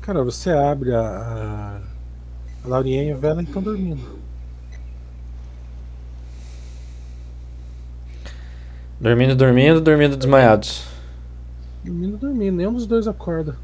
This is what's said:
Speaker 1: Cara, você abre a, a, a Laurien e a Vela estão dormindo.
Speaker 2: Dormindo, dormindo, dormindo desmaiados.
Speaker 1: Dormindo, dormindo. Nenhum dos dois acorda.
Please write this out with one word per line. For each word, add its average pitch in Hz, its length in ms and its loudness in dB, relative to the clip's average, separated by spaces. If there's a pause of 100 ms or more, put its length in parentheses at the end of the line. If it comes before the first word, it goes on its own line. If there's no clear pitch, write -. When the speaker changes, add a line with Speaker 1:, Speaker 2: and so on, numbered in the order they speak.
Speaker 1:
Cara, 180 220 0
você 123 280 -2
abre 143 420 2
a, 117 80 4
a, 107 760 -6 (840)
a 123 40 -10
Laurien 131 400 2
e 151 40 -2
a 139 40 -2
Vela 156 260 0
estão 175 180 -6
dormindo. 185 600 -4 (4000)
Speaker 2:
Dormindo, 123 340 6
dormindo, 135 460 8
dormindo 147 340 6
desmaiados. 131 680 6 (1000)
Speaker 1:
Dormindo, 180 340 -2
dormindo. 220 400 0
Nenhum 190 160 2
dos 240 120 -2
dois 220 220 4
acorda. 160 560 -4